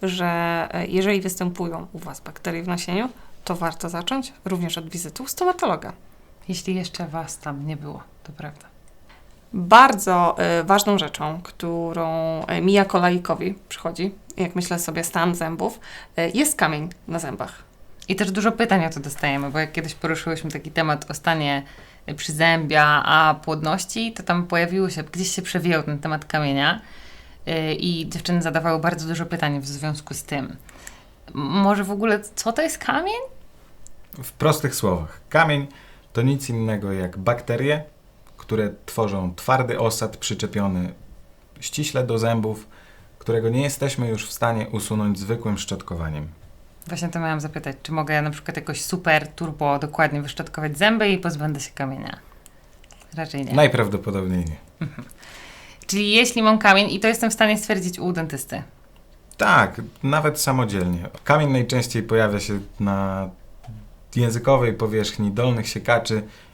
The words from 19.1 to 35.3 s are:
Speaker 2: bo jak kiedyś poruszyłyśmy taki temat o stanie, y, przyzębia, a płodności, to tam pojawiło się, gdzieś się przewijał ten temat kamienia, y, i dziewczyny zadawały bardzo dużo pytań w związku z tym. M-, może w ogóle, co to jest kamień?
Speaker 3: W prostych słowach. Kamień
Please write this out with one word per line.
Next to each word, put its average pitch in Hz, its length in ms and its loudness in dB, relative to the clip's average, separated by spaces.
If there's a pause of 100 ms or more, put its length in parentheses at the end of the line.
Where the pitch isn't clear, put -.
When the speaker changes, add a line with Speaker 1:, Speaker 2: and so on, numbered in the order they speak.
Speaker 2:
bo 151 80 -2
jak 156 120 -2
kiedyś 156 220 -6
poruszyłyśmy 160 580 -4
taki 151 200 -10
temat 151 400 0
o - 20 -6
stanie, 147 500 0 (460)
y, - 40 -6
przyzębia, 156 720 4 (200)
a 156 380 6
płodności, 175 680 -2
to 190 100 -12
tam 175 240 0
pojawiło 175 420 2
się, 151 140 -6
gdzieś 180 320 -6
się 185 60 -4
przewijał 160 420 0
ten 151 160 -4
temat 151 260 -4
kamienia, 147 560 2 (640)
y, 156 260 -2
i 165 360 -2
dziewczyny 175 320 0
zadawały 160 380 0
bardzo 160 280 -2
dużo 170 180 -4
pytań 151 360 -2
w 139 60 -8
związku 143 460 -8
z - 100 -10
tym. 139 220 -6
M-, - 100 -12 (800)
może 196 480 2
w 190 80 -4
ogóle, 208 280 2 (160)
co 226 180 -2
to 294 80 0
jest 311 160 -2
kamień? 381 380 -2 (1080)
Speaker 3:
W - 80 -12
prostych 151 440 0
słowach. 85 540 -2
Kamień 147 380 4 (460)